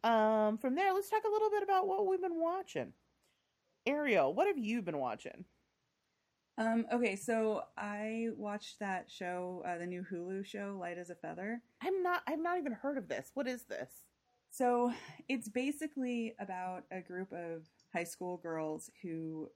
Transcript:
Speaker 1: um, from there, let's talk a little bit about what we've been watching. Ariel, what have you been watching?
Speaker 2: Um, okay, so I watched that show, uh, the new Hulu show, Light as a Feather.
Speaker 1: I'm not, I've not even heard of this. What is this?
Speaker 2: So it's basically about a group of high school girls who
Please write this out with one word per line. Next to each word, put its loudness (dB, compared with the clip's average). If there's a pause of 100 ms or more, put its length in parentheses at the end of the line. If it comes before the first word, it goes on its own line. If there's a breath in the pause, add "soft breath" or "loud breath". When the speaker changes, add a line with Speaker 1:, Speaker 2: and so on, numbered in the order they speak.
Speaker 1:
um, 6
from 0
there, 6
let's 2
talk 2
a 4
little 4
bit 4
about 4
what 2
we've 4
been 0
watching. 0 (920)
Ariel, 4
what 4
have 2
you 0
been -2
watching? -6 (1120)
Speaker 2:
Um, 2
okay, 2
so 2 (160)
I -4
watched -8
that -4
show, -6
uh, -2
the -6
new -6
Hulu -6
show, -8
Light -6
as -10
a -10
Feather. -6 (200 soft breath)
Speaker 1:
I'm 0
not, 0
I've -2
not 0
even -2
heard -4
of -6
this. -6
What -2
is -4
this? -8 (600)
Speaker 2:
So 4 (380 loud breath)
it's 0
basically -2
about -6
a -6
group -6
of -6 (260)
high 0
school -6
girls -4 (140)
who -6